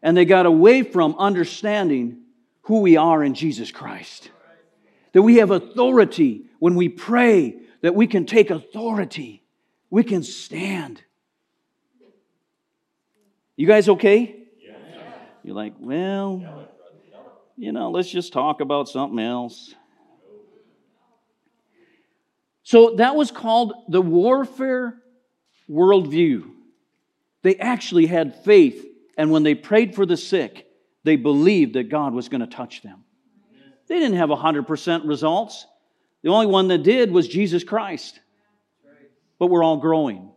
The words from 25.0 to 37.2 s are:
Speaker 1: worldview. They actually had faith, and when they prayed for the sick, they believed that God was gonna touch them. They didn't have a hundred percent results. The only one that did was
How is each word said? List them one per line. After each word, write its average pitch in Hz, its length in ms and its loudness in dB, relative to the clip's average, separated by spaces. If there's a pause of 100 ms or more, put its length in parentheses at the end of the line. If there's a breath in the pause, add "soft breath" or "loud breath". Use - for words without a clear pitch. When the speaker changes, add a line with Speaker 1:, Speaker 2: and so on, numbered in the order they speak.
Speaker 1:
worldview. 160 800 0 (920)
They 185 140 0
actually 185 500 -2
had 160 380 -6
faith, 185 420 4 (320)
and 156 120 0
when 156 120 2
they 151 120 2
prayed 202 400 -2
for 196 120 -2
the 170 100 -2
sick, - 500 -6 (380)
they 156 120 2
believed 147 580 0
that 123 160 -6
God 143 240 -6
was 123 160 -8
gonna 120 160 -6
touch - 340 -18
them. 95 240 -20 (840 soft breath)
They 349 100 -2
didn't 254 180 0
have 165 140 0
a 147 60 0
hundred 147 300 -2
percent 160 380 -6
results. 156 640 -4 (560)
The 156 80 -2
only 214 160 4
one 190 220 2
that 170 140 0
did 226 280 2
was 175 180 0